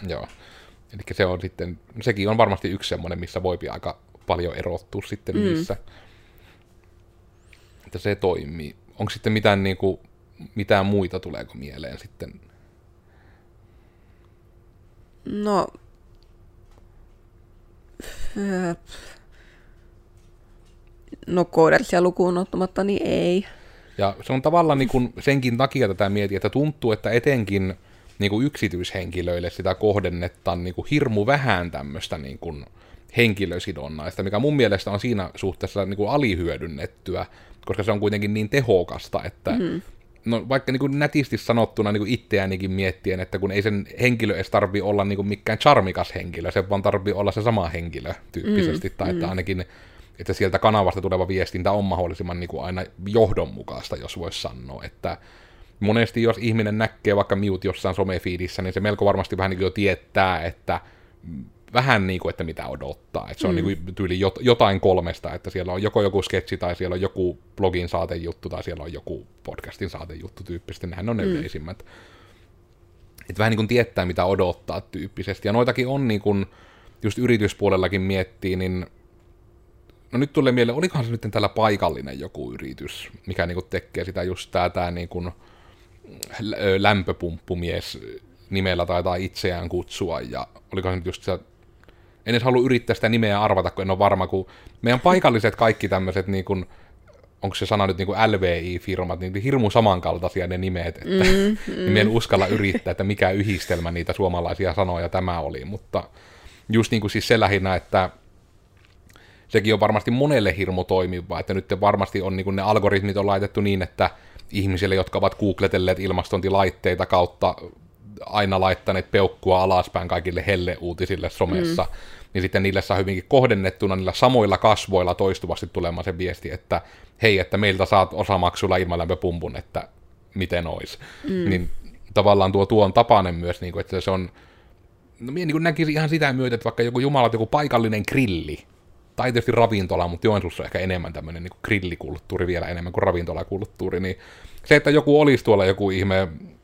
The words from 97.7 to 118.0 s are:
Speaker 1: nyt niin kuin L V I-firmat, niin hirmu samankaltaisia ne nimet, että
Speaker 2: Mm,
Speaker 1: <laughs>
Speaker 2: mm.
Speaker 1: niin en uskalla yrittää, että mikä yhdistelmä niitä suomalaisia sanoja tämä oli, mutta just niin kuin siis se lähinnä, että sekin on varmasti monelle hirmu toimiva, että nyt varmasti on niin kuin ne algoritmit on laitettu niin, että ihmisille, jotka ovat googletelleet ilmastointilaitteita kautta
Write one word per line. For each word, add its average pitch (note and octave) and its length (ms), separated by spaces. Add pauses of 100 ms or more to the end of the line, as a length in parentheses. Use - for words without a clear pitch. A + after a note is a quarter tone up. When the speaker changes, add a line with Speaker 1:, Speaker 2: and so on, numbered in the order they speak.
Speaker 1:
nyt F#2 100
niin G2 80
kuin G#2 260
L G2+ 100
V F2 220
I-firmat, F2+ 560
niin F#2 160
hirmu A#2 340
samankaltaisia F2+ 800
ne F2+ 100
nimet, F2+ 300 (100)
että - 120
Speaker 2:
Mm, G3 540
Speaker 1:
<laughs> - 140
Speaker 2:
mm. - 80
Speaker 1:
niin F#2 120
en G#2+ 100
uskalla G#2+ 400
yrittää, G2 440
että F#2+ 120
mikä G2 280
yhdistelmä F#2 600
niitä E2+ 220
suomalaisia F2 600
sanoja F2 360
tämä F#2 300
oli, C#2 260
mutta - 380 (640)
just A2 220
niin A2 100
kuin G#2 100
siis - 160
se A#2 120
lähinnä, F#2+ 360
että F#2 340 (1400)
sekin A2 260
on G#2 60
varmasti G#2+ 320
monelle A#2+ 460
hirmu F#2 260
toimiva, F2+ 560
että E2+ 140
nyt F#2+ 120 (160)
varmasti G2+ 400
on F#2+ 140
niin F#2 80
kuin G2 120
ne G2 60
algoritmit G2+ 560
on G2+ 100
laitettu G2+ 340
niin, G2+ 200
että F2+ 280 (420)
ihmisille, F#2+ 440
jotka F#2+ 220
ovat G2 180
googletelleet F#2+ 640
ilmastointilaitteita F#2 1080
kautta F2+ 500 (720)